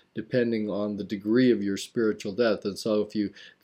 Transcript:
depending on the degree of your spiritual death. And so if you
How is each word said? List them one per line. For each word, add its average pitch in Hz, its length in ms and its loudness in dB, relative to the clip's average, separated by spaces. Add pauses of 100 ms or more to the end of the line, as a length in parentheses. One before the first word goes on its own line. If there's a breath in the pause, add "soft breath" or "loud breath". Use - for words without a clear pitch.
(140)
depending 113 560 -2
on 104 280 -4
the 101 60 -6
degree 110 480 4
of 104 120 2
your 98 140 -2
spiritual 107 560 -2
death. 107 300 2
And 98 140 -4
so 107 240 0
if 104 140 -6
you 101 160 -2 (320 loud breath)